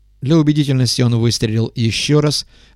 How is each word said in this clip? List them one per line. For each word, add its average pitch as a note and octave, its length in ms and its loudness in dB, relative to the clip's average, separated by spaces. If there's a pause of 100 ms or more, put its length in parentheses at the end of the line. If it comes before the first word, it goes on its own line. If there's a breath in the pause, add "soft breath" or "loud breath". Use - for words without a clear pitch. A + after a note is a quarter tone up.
(220)
Для D3 160 2
убедительности C#3+ 640 0
он A#2+ 140 2
выстрелил A2+ 580 -2
ещё B2+ 480 0
раз, D3 240 -2 (300 soft breath)